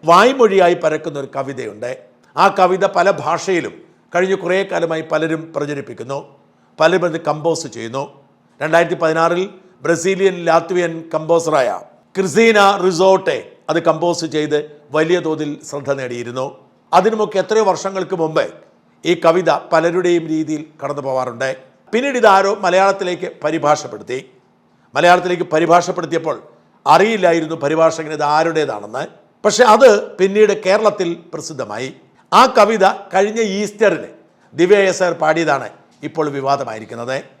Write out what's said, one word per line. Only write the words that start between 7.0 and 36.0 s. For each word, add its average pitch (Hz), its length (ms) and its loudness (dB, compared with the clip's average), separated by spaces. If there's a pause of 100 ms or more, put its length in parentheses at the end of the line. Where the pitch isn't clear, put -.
അത് 156 100 -6 (100)
കമ്പോസ് 151 480 -4
ചെയ്യുന്നു. 117 260 -8 (580)
രണ്ടായിരത്തി 165 420 0
പതിനാറിൽ 165 400 0 (440)
ബ്രസീലിയൻ 180 500 0 (120)
ലാത്വിയൻ 170 440 0 (220)
കമ്പോസറായ 156 560 0 (460)
ക്രിസീന 202 420 2 (260)
റിസോട്ടെ 185 540 2 (320)
അത് 160 180 0
കമ്പോസ് 165 380 -2 (100)
ചെയ്ത് 151 220 -2 (380)
വലിയ 160 300 2
തോതിൽ 156 240 -4 (200)
ശ്രദ്ധ 139 200 -10 (100)
നേടിയിരുന്നു. 123 460 -8 (520)
അതിനുമൊക്കെ 214 440 0
എത്രയോ 220 280 0
വർഷങ്ങൾക്ക് 190 520 -6
മുമ്പ് 156 220 -2 (680)
ഈ 175 40 2 (100)
കവിത 165 260 2 (220)
പലരുടെയും 170 520 0 (100)
രീതിയിൽ 156 280 -4 (200)
കടന്നു 143 260 -8
പോവാറുണ്ട്. 127 420 -4 (420)
പിന്നീട് 247 300 -2
ഇതാരോ 196 320 6 (120)
മലയാളത്തിലേക്ക് 185 640 0 (140)
പരിഭാഷപ്പെടുത്തി. 143 760 -2 (760)
മലയാളത്തിലേക്ക് 175 580 2
പരിഭാഷപ്പെടുത്തിയപ്പോൾ 165 840 0 (540)
അറിയില്ലായിരുന്നു 170 680 2
പരിഭാഷകന് 160 560 0
ഇത് 151 60 -2 (100)
ആരുടേതാണെന്ന്. 139 680 -2 (420)
പക്ഷെ 214 180 2 (100)
അത് 233 180 8 (280)
പിന്നീട് 202 340 4 (140)
കേരളത്തിൽ 196 420 2 (240)
പ്രസിദ്ധമായി. 127 560 -10 (500)
ആ 233 40 8 (140)
കവിത 214 280 4 (300)
കഴിഞ്ഞ 214 260 0 (180)
ഈസ്റ്ററിന് 202 500 -2 (520)
ദിവ്യ 190 180 6 (120)
എസ് 180 140 -2
ഐ - 40 2
ആർ 170 140 -2
പാടിയതാണ് 151 460 0 (400)